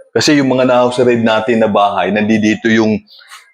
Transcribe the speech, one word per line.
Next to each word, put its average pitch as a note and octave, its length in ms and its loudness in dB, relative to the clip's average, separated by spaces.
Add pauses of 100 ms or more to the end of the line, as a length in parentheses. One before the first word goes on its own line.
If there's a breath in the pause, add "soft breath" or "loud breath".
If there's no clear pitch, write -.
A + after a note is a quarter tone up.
(160)
Kasi D3 240 2
yung C3 160 0
mga B2+ 160 0
na-house B2 320 0
raid A#2+ 160 2
natin A2+ 400 0
na A2 80 2
bahay, G2+ 440 0
nandito G#2+ 600 -2
yung A2 320 0 (500 loud breath)